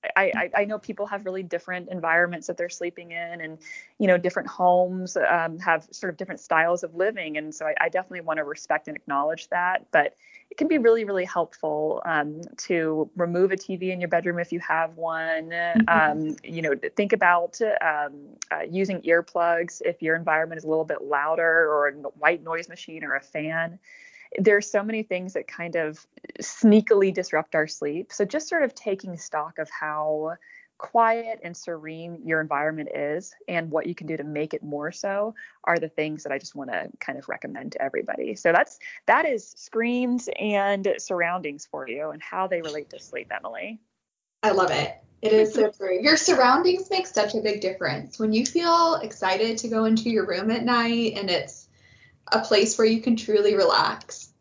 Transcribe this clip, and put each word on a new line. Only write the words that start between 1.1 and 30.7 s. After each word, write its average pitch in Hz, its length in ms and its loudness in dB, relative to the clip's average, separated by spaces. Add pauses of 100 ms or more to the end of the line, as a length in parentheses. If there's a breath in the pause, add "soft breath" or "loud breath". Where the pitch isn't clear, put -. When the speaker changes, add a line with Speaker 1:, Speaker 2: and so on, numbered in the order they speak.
Speaker 1:
really 190 160 -6
different 175 480 -8
environments 170 560 0
that 175 120 -6
they're 175 120 -4
sleeping 175 400 -8
in, 170 320 -8
and, 160 160 -10 (400 loud breath)
you 214 80 0
know, 180 140 8
different 180 300 -2
homes, 180 680 2
um, 165 400 2
have 170 320 0
sort - 220 -8
of 151 60 -10
different 170 240 -10
styles 170 420 2
of 165 100 -10
living. 175 440 -2
And 151 180 -8
so 156 100 -8
I, 151 160 0
I 165 80 2
definitely 185 320 -6
wanna 156 220 -4
respect 151 440 -4
and 151 80 -10
acknowledge 147 540 -2
that. 180 420 -2
But 151 240 2 (360 soft breath)
it - 60 -16
can 302 100 0
be 320 100 4
really, 226 280 4
really 190 200 -2
helpful, 156 800 -2
um, 151 360 -2 (160)
to 156 580 0
remove 180 360 2
a 190 60 -2
T 190 200 -6
V 185 120 -4
in 180 100 -4
your 175 100 -4
bedroom 175 280 0
if 170 140 -4
you 170 80 -4
have 165 360 -2
one. 160 540 -4
Speaker 2:
Mm-hmm. 165 800 4
Speaker 1:
Um, 151 140 -6
you 165 180 -8
know, 147 140 2
th-, - 180 -6
think 202 180 0
about, 175 480 4 (220)
um, 147 320 -2 (380)
uh, 156 180 -4
using 185 320 -2
earplugs 170 840 0
if 170 200 -2
your 160 120 2
environment 165 440 -2
is 160 60 -14
a - 20 -6
little 160 180 0
bit 160 160 -6
louder, 160 680 2
or 147 200 2
a 143 60 -2
n-, 147 120 -14 (140)
white 156 240 2
noise 165 260 -8
machine 160 340 -14
or 139 120 -4
a 139 60 -4
fan. 165 580 -6 (580 loud breath)
There's 208 320 4
so 208 140 0
many 220 180 -4
things 185 320 -6
that - 140 -6
kind 170 300 -8
of 156 280 -6 (360)
sneakily 208 720 6
disrupt 175 420 -4
our 156 120 2
sleep. 151 440 -8
So 208 140 -2
just 294 240 -6
sort 330 140 2
of 240 120 -2
taking 190 400 -6
stock 156 440 -8
of 156 100 -6
how 156 640 -4 (440 loud breath)